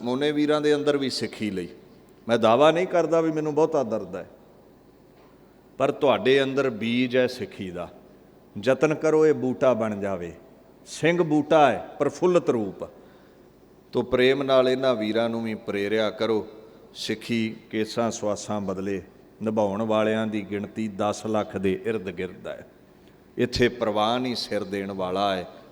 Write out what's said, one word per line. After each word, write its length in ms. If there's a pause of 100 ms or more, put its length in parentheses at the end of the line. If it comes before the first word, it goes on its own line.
ਮੋਨੇ 320
ਵੀਰਾਂ 280
ਦੇ 140
ਅੰਦਰ 220
ਵੀ 140
ਸਿੱਖੀ 400
ਲਈ। 180 (600)
ਮੈਂ 100
ਦਾਅਵਾ 320
ਨਹੀਂ 160
ਕਰਦਾ 340
ਵੀ 120
ਮੈਨੂੰ 220
ਬਹੁਤਾ 280
ਦਰਦ 340
ਹੈ, 140 (1500)
ਪਰ 120
ਤੁਹਾਡੇ 520
ਅੰਦਰ 280
ਬੀਜ 460
ਹੈ 100
ਸਿੱਖੀ 440
ਦਾ। 180 (760)
ਯਤਨ 300
ਕਰੋ 320
ਇਹ 80
ਬੂਟਾ 400
ਬਣ 260
ਜਾਵੇ। 320 (540)
ਸਿੰਘ 360
ਬੂਟਾ 480
ਹੈ, 180 (100)
ਪ੍ਰਫੁੱਲਤ 520
ਰੂਪ। 380 (1040)
ਤੋ 100
ਪ੍ਰੇਮ 400
ਨਾਲ 260
ਇਹਨਾਂ 260
ਵੀਰਾਂ 340
ਨੂੰ 160
ਵੀ 100
ਪ੍ਰੇਰਿਆ 560
ਕਰੋ। 360 (480)
ਸਿੱਖੀ 640 (140)
ਕੇਸਾਂ 400
ਸਵਾਸਾਂ 500
ਬਦਲੇ, 420 (400)
ਨਿਭਾਉਣ 400
ਵਾਲਿਆਂ 440
ਦੀ 240
ਗਿਣਤੀ 380
ਦਸ 380
ਲੱਖ 300
ਦੇ 280
ਇਰਦ 260
ਗਿਰਦ 360
ਹੈ। 200 (720)
ਇੱਥੇ 300
ਪ੍ਰਵਾਨ 580
ਹੀ 80
ਸਿਰ 300
ਦੇਣ 280
ਵਾਲਾ 440
ਹੈ। 120 (240)